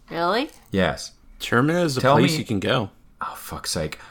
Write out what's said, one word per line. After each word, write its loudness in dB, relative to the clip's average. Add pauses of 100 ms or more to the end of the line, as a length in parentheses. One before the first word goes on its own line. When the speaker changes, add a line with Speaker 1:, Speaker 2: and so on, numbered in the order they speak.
Speaker 1:
Really? 0 (220)
Speaker 2:
Yes. 0 (260)
Speaker 3:
Termina 2
is -2
a -2
Speaker 2:
Tell 6
Speaker 3:
place 4
Speaker 2:
me -2
Speaker 3:
you -4
can -2
go. 0 (320)
Speaker 2:
Oh, -8
fuck's -10
sake. -4 (140)